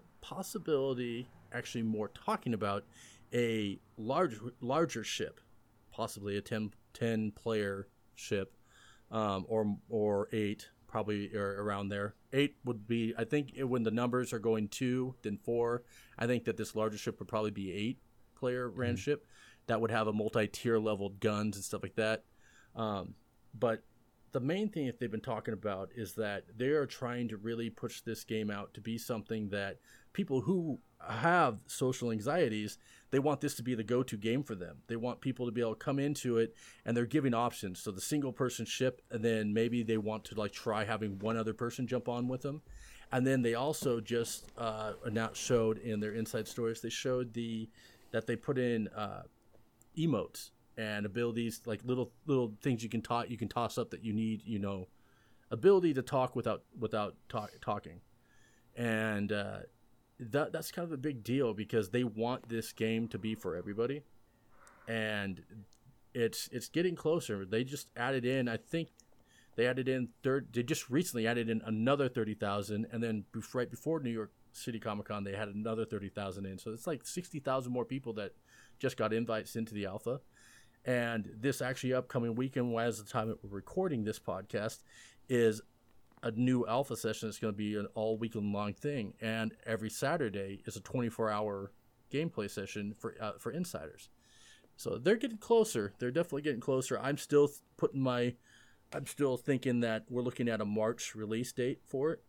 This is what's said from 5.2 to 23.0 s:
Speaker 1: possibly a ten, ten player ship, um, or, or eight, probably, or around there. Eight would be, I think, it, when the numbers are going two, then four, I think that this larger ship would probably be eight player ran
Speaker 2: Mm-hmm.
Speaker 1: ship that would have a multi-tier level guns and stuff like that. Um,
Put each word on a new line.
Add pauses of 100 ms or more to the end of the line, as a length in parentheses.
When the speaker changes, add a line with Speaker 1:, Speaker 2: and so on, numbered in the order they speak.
Speaker 1:
possibly
a
ten, (200)
ten
player (280)
ship, (560)
um,
or, (120)
or
eight, (180)
probably,
or
around
there. (180)
Eight
would
be,
I
think,
it,
when
the
numbers
are
going
two,
then
four, (340)
I
think
that
this
larger
ship
would
probably
be
eight (360)
player
ran
Speaker 2:
Mm-hmm.
Speaker 1:
ship (400)
that
would
have
a
multi-tier
level
guns
and
stuff
like
that. (520)
Um, (380)